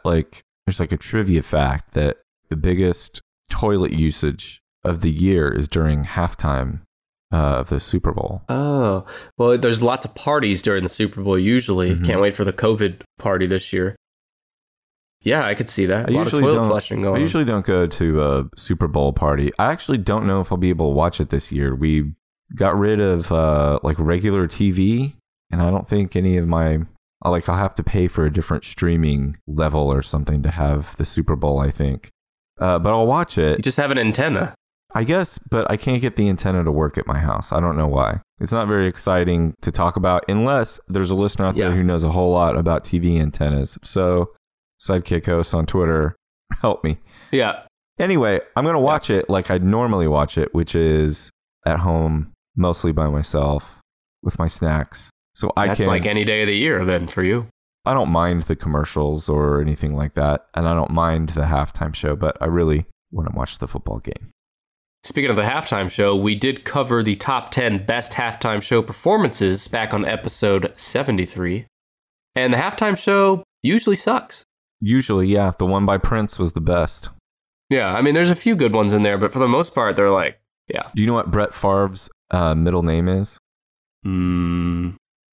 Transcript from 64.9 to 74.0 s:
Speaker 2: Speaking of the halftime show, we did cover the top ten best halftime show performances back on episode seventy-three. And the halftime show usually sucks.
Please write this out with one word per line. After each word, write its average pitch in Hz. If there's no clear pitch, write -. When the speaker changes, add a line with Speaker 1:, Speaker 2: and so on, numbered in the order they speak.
Speaker 2:
Speaking 139
of 113
the 104
halftime 107
show, 101
we 101
did 131
cover 123
the 104
top 123
ten 107
best -
halftime 113
show 113
performances 110
back 110
on 101
episode 98
seventy-three. 98
And 127
the 117
halftime 202
show 196
usually 196
sucks. -